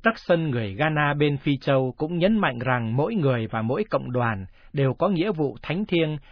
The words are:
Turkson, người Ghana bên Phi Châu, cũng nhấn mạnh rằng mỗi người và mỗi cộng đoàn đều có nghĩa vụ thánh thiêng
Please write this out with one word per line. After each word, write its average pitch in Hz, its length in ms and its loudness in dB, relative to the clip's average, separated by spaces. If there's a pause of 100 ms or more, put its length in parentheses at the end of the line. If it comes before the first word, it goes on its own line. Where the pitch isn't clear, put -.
Turkson, 170 460 2
người 113 240 -2
Ghana 147 400 0
bên 143 240 2
Phi 139 240 0
Châu, 131 360 0
cũng 160 200 -4
nhấn 202 200 4
mạnh 143 220 0
rằng 117 360 0
mỗi 175 200 0
người 131 320 0
và 113 140 -4
mỗi 131 280 -2
cộng 131 220 -4
đoàn 113 340 -2 (280)
đều 135 200 0
có 165 160 0
nghĩa 190 220 0
vụ 143 300 -2
thánh 190 240 -4
thiêng 156 320 0 (140)